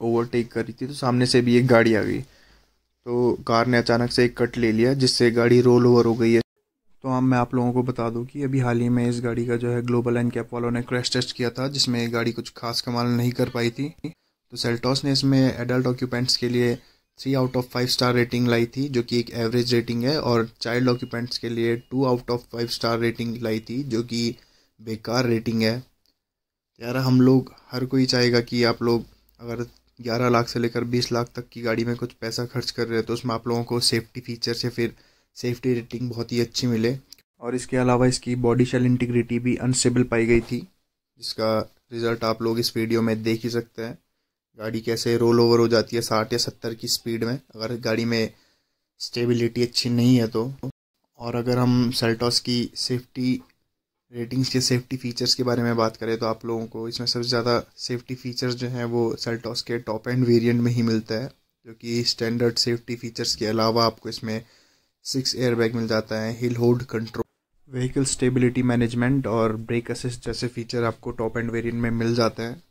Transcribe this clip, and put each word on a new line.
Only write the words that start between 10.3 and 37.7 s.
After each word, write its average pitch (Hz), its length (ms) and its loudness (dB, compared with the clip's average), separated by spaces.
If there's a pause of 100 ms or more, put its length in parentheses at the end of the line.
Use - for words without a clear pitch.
कैप 117 240 -6
वालों 120 160 -4
ने 120 120 -2
क्रैश 123 300 -4
टेस्ट 127 240 -2
किया 120 140 -2
था, 127 180 -4
जिसमें 127 320 -2
ये 117 80 -2
गाड़ी 117 240 0
कुछ - 240 -12
खास 117 240 -6
कमाल 120 280 -2
नहीं 120 240 0
कर 120 180 0
पाई 117 200 0
थी। 139 180 -6 (160)
तो - 540 -18
Seltos 123 460 -2
ने 139 80 0
इसमें 135 280 4
एडल्ट 127 460 0
ऑक्यूपेंट्स 123 500 -2
के 123 120 -2
लिए 120 260 2 (460)
थ्री 135 140 -4
out 127 180 0
of 127 120 -2
फ़ाइव 123 240 -2
स्टार 123 260 2
रेटिंग 123 340 0
लाई 117 180 2
थी, 135 220 -6
जो 123 140 0
कि 120 180 -2
एक 117 120 -6
एवरेज 120 420 0
रेटिंग 117 300 0
है, 147 160 0
और 117 280 0 (120)
चाइल्ड 123 280 0
ऑक्यूपेंट्स 120 500 -4
के 117 100 -8
लिए 117 340 0
टू 131 240 -4
out 123 240 0
of 120 120 -4
फ़ाइव 117 260 -8
स्टार 117 300 -2
रेटिंग 117 440 -2
लाई 110 180 -2
थी, 117 240 -8
जो 120 200 -2
कि 117 300 -4 (460)
बेकार 113 460 -2
रेटिंग 113 360 0
है। 117 200 0 (1000)
यार, 120 180 -6
हम 127 220 4
लोग, 127 340 4 (160)
हर 127 160 -6
कोई 131 200 2
चाहेगा 123 360 2
कि 120 220 -2
आप 117 180 0
लोग 117 220 2 (360)
अगर 117 260 -8 (320)
ग्यारह 120 300 0
लाख 120 200 4
से 120 120 -4
लेकर 117 260 -2
बीस 120 260 -2
लाख 120 240 -2
तक 120 120 -12
की 117 140 -14
गाड़ी 113 220 0
में 120 120 -2
कुछ 120 180 -8
पैसा 117 320 -6
खर्च 120 240 -6
कर 120 160 -4
रहे 113 120 -2
हो, 110 40 2
तो 113 120 -4
उसमें 120 200 -4
आप 113 140 -8
लोगों 117 160 -2
को 120 180 -4
सेफ्टी 113 380 -2
फीचर्स 117 440 -6
या 123 60 -4
फिर 117 240 -2 (420)
सेफ्टी 123 380 -4
रेटिंग 120 360 -6
बहुत 117 220 -8
ही 120 80 0
अच्छी 117 260 -2
मिले। 117 300 0 (440)
और 120 140 -4
इसके 127 220 -4